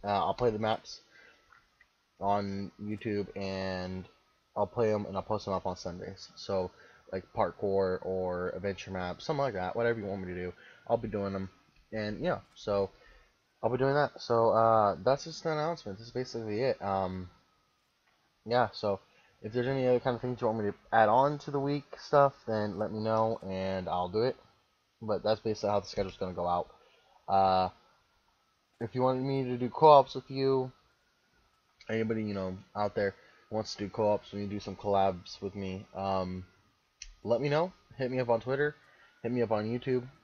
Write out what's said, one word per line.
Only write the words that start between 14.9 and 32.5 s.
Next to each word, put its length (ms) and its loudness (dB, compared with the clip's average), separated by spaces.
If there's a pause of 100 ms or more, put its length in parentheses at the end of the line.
that's 220 2
just 220 -14
an 60 0
announcement. 460 -4
This 100 -16
is 40 -20
basically 500 -4
it. 200 0
Um, 480 -2 (1120)
yeah, 280 2
so 280 -2 (400)
if 120 -10
there's 160 0
any 180 0
other 140 4
kind 160 -2
of 40 -8
things 200 -4
you 80 2
want 100 0
me 120 0
to 60 -8 (160)
add 160 8
on 320 6
to 100 -10
the 100 0
week 240 -2 (140)
stuff, 360 6 (120)
then 320 0
let 140 -2
me 60 -4
know 480 2
and 420 -4
I'll 200 -2
do 140 0
it. 140 0 (640)
But 220 -2
that's 180 2
basically 300 -2
how 100 2
the 60 -12
schedule's 300 -6
gonna 160 -6
go 160 -4
out. 200 -2 (600)
Uh, 400 4 (1120)
if 140 -8
you 80 0
want 200 2
me 220 -2
to 120 -4
do 140 -2
co-ops 440 8
with 160 -10
you, 420 0 (1160)
anybody, 340 0
you 120 -4
know, 220 -4 (200)